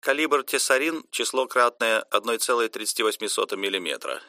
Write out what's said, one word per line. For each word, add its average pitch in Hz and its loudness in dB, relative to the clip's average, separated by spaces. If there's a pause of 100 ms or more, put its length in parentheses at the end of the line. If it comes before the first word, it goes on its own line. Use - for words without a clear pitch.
Калибр 143 2
Тесарин, 139 0
число 131 -2
кратное 120 2
одной 110 -2
целой 120 2
тридцати 107 -4
восьми 107 -2
сотым 101 -2
миллиметра. 90 -4